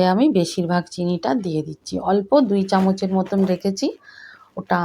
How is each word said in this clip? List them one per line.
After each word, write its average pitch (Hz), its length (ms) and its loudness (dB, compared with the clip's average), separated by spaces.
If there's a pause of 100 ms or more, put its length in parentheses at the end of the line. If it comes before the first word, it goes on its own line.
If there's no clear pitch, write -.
আমি 190 240 4
বেশিরভাগ 175 600 0
চিনিটা 175 440 -2
দিয়ে 170 280 -4
দিচ্ছি, 156 360 -12
অল্প 196 300 0 (120)
দুই 202 220 2
চামচের 190 500 0
মতন 190 320 0
রেখেছি, 196 420 -2 (680)
ওটা 190 300 -2